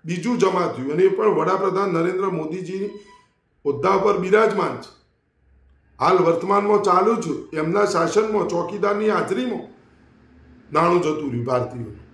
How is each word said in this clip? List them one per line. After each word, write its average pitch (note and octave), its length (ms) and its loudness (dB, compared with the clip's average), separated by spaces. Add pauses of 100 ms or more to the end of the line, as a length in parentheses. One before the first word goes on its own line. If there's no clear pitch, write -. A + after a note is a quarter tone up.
બીજું F3+ 340 -4
જમા F#3 300 2
થયું C3 240 -6
અને F3+ 120 2
એ F#3+ 60 6
પણ G3+ 240 2
વડાપ્રધાન F#3+ 580 0
નરેન્દ્ર F3+ 380 0
મોદીજી F3 560 -6 (760)
હોદ્દા F3 340 0
પર F#3+ 200 2
બિરાજમાન F#3 600 2
છે. - 120 -18 (1080)
હાલ F3+ 200 4
વર્તમાનમાં G3+ 640 2
ચાલુ G3 340 4
છે, D#3+ 160 -6 (260)
એમના F#3 280 0
શાસનમાં G3 640 0
ચોકીદારની G3+ 640 -2
હાજરીમાં G#3+ 560 -2 (1040)
નાણું E3+ 300 2
જતું D3 280 -4
રહ્યું A#2+ 160 -4
ભારતીયોનું. B2 520 -4 (160)